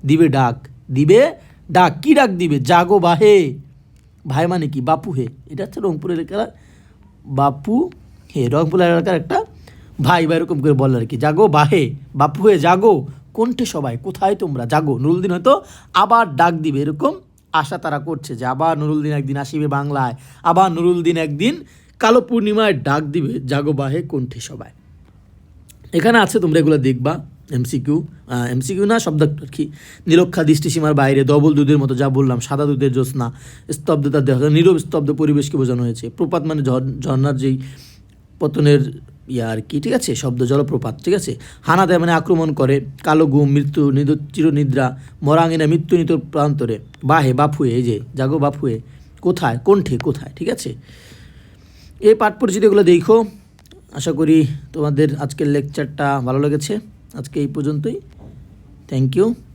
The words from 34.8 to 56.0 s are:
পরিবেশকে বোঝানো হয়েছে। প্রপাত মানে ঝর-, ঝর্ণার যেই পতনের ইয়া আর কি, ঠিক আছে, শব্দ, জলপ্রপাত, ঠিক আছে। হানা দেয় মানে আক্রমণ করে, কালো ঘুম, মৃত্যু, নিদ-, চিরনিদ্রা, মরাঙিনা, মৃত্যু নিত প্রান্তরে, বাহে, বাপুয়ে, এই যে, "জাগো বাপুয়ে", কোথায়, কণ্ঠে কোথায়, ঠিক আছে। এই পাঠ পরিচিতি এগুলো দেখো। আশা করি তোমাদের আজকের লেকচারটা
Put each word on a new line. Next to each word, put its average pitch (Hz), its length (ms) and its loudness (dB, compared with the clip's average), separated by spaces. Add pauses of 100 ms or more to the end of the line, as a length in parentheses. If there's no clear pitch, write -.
পরিবেশকে 147 440 0
বোঝানো 123 260 -2
হয়েছে। 117 280 -6
প্রপাত 160 320 -4
মানে 151 200 -4
ঝর-, 131 380 -2
ঝর্ণার 135 360 -2
যেই 131 220 -2 (840)
পতনের 147 600 2 (280)
ইয়া 117 220 -4
আর 110 100 -4
কি, 147 200 -6
ঠিক 220 120 -4
আছে, 240 220 -2
শব্দ, 127 280 -4
জলপ্রপাত, 123 600 -2
ঠিক 175 100 0
আছে। 185 220 -4 (260)
হানা 180 240 2
দেয় 175 120 2
মানে 170 140 0
আক্রমণ 160 420 0
করে, 135 300 0 (180)
কালো 156 240 4
ঘুম, 143 220 2
মৃত্যু, 143 420 0
নিদ-, 143 440 -2
চিরনিদ্রা, 139 640 0 (240)
মরাঙিনা, 160 440 2
মৃত্যু 165 320 0
নিত 165 140 0
প্রান্তরে, 143 680 -2 (260)
বাহে, 135 280 2
বাপুয়ে, 143 420 0
এই 123 80 0
যে, 113 180 -2 (140)
"জাগো 135 240 -2
বাপুয়ে", 127 420 -2 (400)
কোথায়, 139 380 -2
কণ্ঠে 185 400 0
কোথায়, 139 380 -6
ঠিক 165 120 -6
আছে। 233 260 -8 (1300)
এই 214 140 6
পাঠ 214 260 -2
পরিচিতি 214 260 0
এগুলো 202 160 6
দেখো। 185 420 4 (680)
আশা 151 200 -4
করি 156 340 4 (260)
তোমাদের 147 440 0
আজকের 143 320 -4
লেকচারটা 143 760 -4